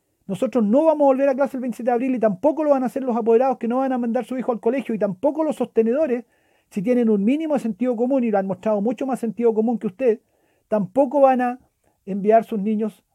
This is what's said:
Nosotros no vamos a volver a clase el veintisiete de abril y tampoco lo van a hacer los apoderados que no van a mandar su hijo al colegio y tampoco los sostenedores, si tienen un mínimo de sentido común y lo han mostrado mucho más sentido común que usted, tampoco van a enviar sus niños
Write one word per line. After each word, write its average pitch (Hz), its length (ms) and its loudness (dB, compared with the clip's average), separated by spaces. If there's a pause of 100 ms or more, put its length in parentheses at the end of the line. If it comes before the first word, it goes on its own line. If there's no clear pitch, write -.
(280)
Nosotros 220 360 -2
no 247 220 4
vamos 302 200 4
a - 20 6
volver 277 220 4
a 262 60 0
clase 269 220 -2
el 240 40 -6
veintisiete 240 280 -6
de 240 60 2
abril 262 200 -2
y 226 40 -6
tampoco 262 440 0
lo 294 60 2
van 269 140 2
a - 20 -2
hacer 262 160 -6
los 247 160 -2
apoderados 240 400 2
que 233 100 -6
no 240 100 -2
van 262 160 0
a 254 40 -2
mandar 233 280 -4
su 254 120 -8
hijo 247 140 -4
al 220 80 -4
colegio 233 340 -2
y 208 60 -4
tampoco 277 440 -2
los 302 120 -2
sostenedores, 240 680 0 (440)
si 208 120 -6
tienen 240 280 2
un 202 140 2
mínimo 302 320 0
de 254 60 -2
sentido 240 340 -4
común 247 280 0
y 233 60 0
lo 202 80 2
han 190 80 0
mostrado 196 340 -2
mucho 247 280 -4
más 254 120 -4
sentido 226 340 0
común 220 260 0
que 226 80 -6
usted, 233 320 -2 (480)
tampoco 240 540 0
van 262 200 6
a 247 180 -6 (460)
enviar 208 380 2
sus 220 160 -6
niños 214 440 -4 (120)